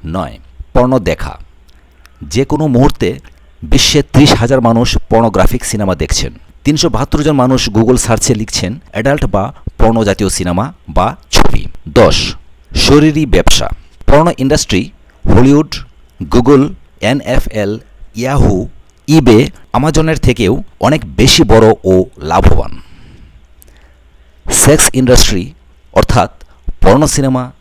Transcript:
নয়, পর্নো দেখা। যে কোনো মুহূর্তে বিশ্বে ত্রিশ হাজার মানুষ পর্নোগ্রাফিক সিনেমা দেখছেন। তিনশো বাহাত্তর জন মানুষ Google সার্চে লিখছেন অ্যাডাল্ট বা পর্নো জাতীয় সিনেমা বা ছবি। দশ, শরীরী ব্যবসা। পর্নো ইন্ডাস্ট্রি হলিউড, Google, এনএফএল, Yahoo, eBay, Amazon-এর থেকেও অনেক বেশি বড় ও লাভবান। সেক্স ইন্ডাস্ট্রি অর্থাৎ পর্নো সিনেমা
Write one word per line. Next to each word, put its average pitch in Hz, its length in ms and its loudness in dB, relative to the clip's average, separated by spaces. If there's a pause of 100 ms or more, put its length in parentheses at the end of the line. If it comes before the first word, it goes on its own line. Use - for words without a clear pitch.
নয়, 82 320 -10 (340)
পর্নো 127 260 0
দেখা। 87 400 -6 (840)
যে 120 220 -4
কোনো 151 220 -4
মুহূর্তে 117 520 0 (440)
বিশ্বে - 400 0
ত্রিশ 139 320 2
হাজার 131 260 0
মানুষ 117 380 0 (120)
পর্নোগ্রাফিক 110 540 0
সিনেমা 104 300 -4
দেখছেন। - 380 -6 (320)
তিনশো 156 240 0
বাহাত্তর 139 340 -2
জন 151 100 0
মানুষ 127 360 0
Google 113 280 0
সার্চে 117 380 -2
লিখছেন 107 440 -8 (140)
অ্যাডাল্ট 139 340 -2
বা 104 260 -4 (260)
পর্নো 113 260 2
জাতীয় 101 240 -2
সিনেমা 92 440 -4 (160)
বা 90 280 -2 (140)
ছবি। - 360 2 (220)
দশ, 78 460 2 (400)
শরীরী 151 520 2
ব্যবসা। - 420 2 (380)
পর্নো 160 320 4
ইন্ডাস্ট্রি 131 520 -2 (440)
হলিউড, 143 400 4 (480)
Google, 127 460 2 (320)
এনএফএল, 113 760 -4 (380)
Yahoo, 117 500 -2 (420)
eBay, 131 420 4 (240)
Amazon-এর 156 420 -2
থেকেও 117 460 -2 (180)
অনেক 113 360 -2
বেশি 131 260 2
বড় 110 320 4 (100)
ও 92 200 2 (140)
লাভবান। - 600 2 (1700)
সেক্স - 420 2
ইন্ডাস্ট্রি 127 600 2 (400)
অর্থাৎ - 380 0 (500)
পর্নো 123 260 4
সিনেমা 131 540 -4